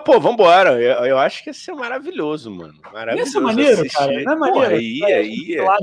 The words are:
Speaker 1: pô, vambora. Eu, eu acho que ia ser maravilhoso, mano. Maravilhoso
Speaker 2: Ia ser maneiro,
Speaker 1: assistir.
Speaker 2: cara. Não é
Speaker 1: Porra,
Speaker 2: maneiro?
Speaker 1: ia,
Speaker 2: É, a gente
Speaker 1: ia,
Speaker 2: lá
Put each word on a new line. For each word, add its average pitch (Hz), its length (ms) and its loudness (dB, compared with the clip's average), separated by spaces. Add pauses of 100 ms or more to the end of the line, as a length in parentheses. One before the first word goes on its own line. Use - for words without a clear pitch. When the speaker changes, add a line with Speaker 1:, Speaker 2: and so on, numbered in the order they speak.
Speaker 1:
pô, 262 160 4
vambora. 185 600 4
Eu, 123 260 2
eu 131 120 2
acho 156 240 -2
que - 80 -16
ia 277 40 -14
ser - 200 -16
maravilhoso, 233 760 -8
mano. 82 240 -16 (180)
Maravilhoso 113 360 -4
Speaker 2:
Ia 254 40 -10
ser - 80 -2
maneiro, 254 400 2
Speaker 1:
assistir. 147 160 -4
Speaker 2:
cara. 139 160 0 (100)
Não 254 100 -2
é 320 40 -2 (140)
Speaker 1:
Porra, 339 120 2
Speaker 2:
maneiro? 220 200 0
Speaker 1:
ia, 226 280 -4
Speaker 2:
É, 208 80 2
a 208 40 0
gente 196 300 -8
Speaker 1:
ia, 165 120 -2
Speaker 2:
lá 190 180 2